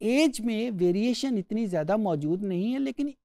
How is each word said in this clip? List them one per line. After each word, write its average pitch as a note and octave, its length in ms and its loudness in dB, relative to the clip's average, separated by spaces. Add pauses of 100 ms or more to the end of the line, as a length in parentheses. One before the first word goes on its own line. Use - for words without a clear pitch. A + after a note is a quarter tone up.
एज B3+ 380 2
में A3+ 300 -2
वेरिएशन G#3+ 680 0
इतनी A3 280 -2
ज़्यादा F3 300 0
मौजूद F3 460 0
नहीं F#3+ 300 0
है, C4+ 60 -2
लेकिन C#4 360 -2 (100)